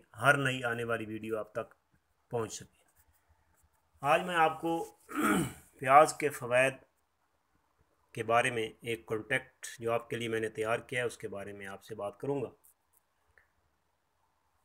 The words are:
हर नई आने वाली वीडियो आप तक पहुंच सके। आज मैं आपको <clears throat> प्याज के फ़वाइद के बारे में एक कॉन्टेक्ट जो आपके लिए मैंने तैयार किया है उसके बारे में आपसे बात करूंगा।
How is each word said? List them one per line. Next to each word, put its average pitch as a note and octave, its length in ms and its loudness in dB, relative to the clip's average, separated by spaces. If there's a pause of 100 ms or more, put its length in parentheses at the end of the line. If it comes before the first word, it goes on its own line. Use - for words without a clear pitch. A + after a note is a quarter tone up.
(160)
हर C3+ 240 4
नई C3 220 -2
आने A#2 220 -2
वाली A2+ 220 -2
वीडियो A2 320 -6
आप G#2+ 180 -10
तक A2+ 140 -6 (640)
पहुंच A2+ 200 -4
सके। - 1600 -16
आज E3+ 180 4
मैं F3+ 120 -4
आपको E3 360 2 (380)
<clears throat> - 20 -12 (680)
प्याज C#3+ 340 8
के D3 180 -2
फ़वाइद C3 460 2 (1400)
के A#2 80 -6
बारे A#2+ 280 4
में A2+ 120 -2
एक A2+ 440 -8
कॉन्टेक्ट A2+ 600 -6 (140)
जो A#2 100 -2
आपके A#2 240 -4
लिए A#2 140 -6
मैंने A2 200 -2
तैयार A2+ 400 -4
किया B2+ 120 -4
है B2 60 -2
उसके A2 200 -10
बारे G2 260 -10
में G2+ 140 -14
आपसे G2 280 -14
बात G2+ 260 -8
करूंगा। C3+ 260 -4 (2250)